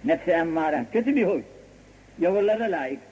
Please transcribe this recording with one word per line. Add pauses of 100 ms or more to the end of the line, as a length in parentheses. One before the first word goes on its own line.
nefsi
emmare,
kötü
bir
huy, (760)
yavrulara
layık (120)